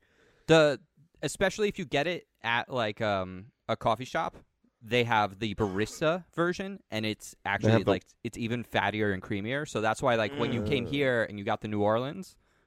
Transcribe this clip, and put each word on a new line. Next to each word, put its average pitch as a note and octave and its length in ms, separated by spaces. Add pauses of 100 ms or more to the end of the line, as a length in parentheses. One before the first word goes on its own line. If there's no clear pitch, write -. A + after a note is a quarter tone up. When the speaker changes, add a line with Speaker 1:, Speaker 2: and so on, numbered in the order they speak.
(460)
Speaker 1:
The, D3+ 340 (400)
especially G3 480
if - 100
you F3+ 60
get C#3+ 220
it E3+ 200 (160)
at, A#2 300
like, A2+ 300
um, F#2+ 440 (220)
a A2+ 80
coffee A#2+ 300
shop, - 300 (440)
they A#2 240
have G#2 360
the A2 160
barista A2 680 (100)
version, F#3 460 (100)
and A2 140
it's - 400
actually, G2+ 280
Speaker 2:
have G2+ 120
the G2+ 60
Speaker 1:
like, F#2+ 140 (200)
it's A#2 140
even A#2 260
fattier G#2 480
and F#2 100
creamier. A#2 460
So G#2+ 140
that's A2 180
why, B2+ 140
like, A2 240
when A#2 160
you A2+ 80
came A#2 240
Speaker 2:
Mm. A2+ 40
Speaker 1:
here C3 340
and G#2 140
you G2 60
got G#2+ 160
the A2 80
New G#2 140
Orleans B2+ 520 (320)